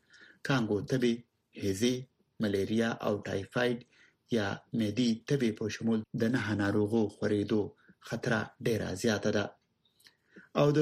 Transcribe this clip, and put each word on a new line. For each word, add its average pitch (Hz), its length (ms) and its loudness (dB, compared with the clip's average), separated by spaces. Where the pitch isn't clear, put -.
کانګو 110 400 0
تبې، 120 320 2
هیزې، 101 380 0
ملیریا 107 500 0
او 113 180 0
ټایفاید 117 640 -2
یا 110 160 0
معدي 113 460 0
تبې 127 360 0
په 113 160 -6
شمول 113 320 0
د 117 160 -4
نهه 110 240 0
ناروغو 104 540 2
خورېدو 104 540 0
خطره 113 400 -2
ډېره 107 380 -2
زیاته 107 360 0
ده. 101 140 2
او 147 180 4
د 147 120 4